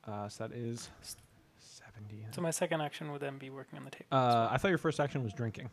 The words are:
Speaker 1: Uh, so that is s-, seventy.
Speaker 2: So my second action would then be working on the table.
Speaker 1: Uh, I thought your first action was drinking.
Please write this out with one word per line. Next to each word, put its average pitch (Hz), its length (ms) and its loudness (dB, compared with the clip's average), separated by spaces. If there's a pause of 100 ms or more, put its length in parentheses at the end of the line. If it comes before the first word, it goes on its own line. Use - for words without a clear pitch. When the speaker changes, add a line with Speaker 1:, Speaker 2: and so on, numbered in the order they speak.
Speaker 1:
Uh, 104 220 -6
so 110 180 -8
that - 80 -10
is 117 340 -6 (120)
s-, - 140 -12 (440)
seventy. - 720 -14
Speaker 2:
So 180 100 -4
my 165 100 0
second 165 300 0
action 151 300 -4
would 143 100 -6
then 139 160 -6
be 135 120 -10
working 139 280 -12
on 139 80 -12
the 139 60 -12
table. - 200 -14
Speaker 1:
Uh, 120 400 8
I 127 60 4
thought 196 120 4
your 170 80 6
first 156 220 0
action 143 240 2
was 107 100 -2
drinking. 113 400 -4